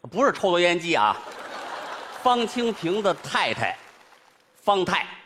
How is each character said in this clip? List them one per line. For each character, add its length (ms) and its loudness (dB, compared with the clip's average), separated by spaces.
不 140 2
是 80 6
抽 180 0
油 100 4
烟 180 4
机 160 -2
啊， 220 4
方 240 2
清 260 -2
平 300 -2
的 120 2
太 400 -2
太， 220 -2
方 240 2
太。 220 0